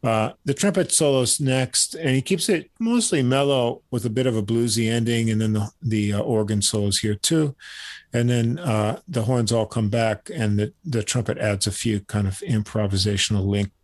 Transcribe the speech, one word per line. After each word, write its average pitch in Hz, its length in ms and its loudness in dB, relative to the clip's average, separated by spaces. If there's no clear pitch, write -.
Uh, 113 300 2
the 139 80 0
trumpet 190 380 0
solo's 135 480 2
next, 131 540 0
and 160 160 0
he 131 120 2
keeps 185 260 -2
it 175 300 0
mostly 226 440 0
mellow 131 680 2
with 117 160 -2
a 117 40 0
bit 127 160 0
of 123 80 0
a 110 80 0
bluesy 113 480 0
ending, 117 380 2
and 110 140 2
then 110 100 2
the, 107 160 0
the, 107 320 0
uh, 101 60 0
organ 107 420 0
solo's 101 380 0
here 104 160 -2
too. 156 380 0
And 120 200 2
then, 120 300 0
uh, 107 460 0
the 123 180 -2
horns 117 280 0
all 110 140 0
come 107 240 -2
back, 113 420 -2
and 104 260 0
the, 110 140 -2
the 120 160 -2
trumpet 120 340 -2
adds 101 300 0
a 104 60 -2
few 104 280 -2
kind 104 260 -2
of 95 120 -2
improvisational 104 1040 0
link 101 280 0